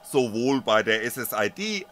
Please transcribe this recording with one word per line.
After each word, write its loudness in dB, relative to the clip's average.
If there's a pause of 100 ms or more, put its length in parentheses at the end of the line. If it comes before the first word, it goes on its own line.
sowohl 0
bei 4
der 2
S -6
S -8
I 0
D -6